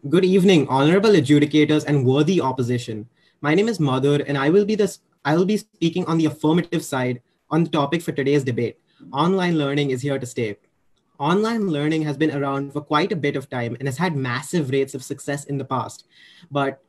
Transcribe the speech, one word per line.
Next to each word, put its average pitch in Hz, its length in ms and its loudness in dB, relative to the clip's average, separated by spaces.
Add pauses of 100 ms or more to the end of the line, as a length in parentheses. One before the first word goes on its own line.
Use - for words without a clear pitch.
Good 180 160 4
evening, 185 420 4
honorable 165 440 4
adjudicators 147 720 4
and 139 200 2
worthy 151 360 2
opposition. 120 680 -4 (320)
My 147 160 0
name 208 140 2
is 196 100 -4
Madhur, 139 480 2
and 147 100 -2
I 135 120 2
will 202 160 4
be 214 100 0
this, 196 240 -2 (240)
I 147 120 2
will 180 100 4
be 208 120 0
speaking 170 480 -2
on 165 120 0
the 160 80 2
affirmative 156 580 0
side 127 380 -4 (280)
on 165 140 2
the 160 60 -2
topic 165 320 0
for - 100 -8
today's 139 320 0
debate. 120 360 -4 (340)
Online 175 440 0
learning 143 340 0
is 123 100 -4
here 139 180 -2
to 123 60 -10
stay. 117 320 -6 (600)
Online 208 480 0
learning 156 340 0
has 147 160 -4
been 151 180 0
around 139 380 -4
for 147 80 -6
quite 156 320 0
a - 20 -4
bit 143 220 -2
of 135 120 -10
time 151 300 -6
and 135 80 -6
has 131 100 -6
had 165 180 -2
massive 131 560 -4
rates 135 220 -2
of 131 100 -10
success 143 420 -10
in 143 120 -6
the 123 80 -6
past. - 400 -6 (460)
But 139 380 -4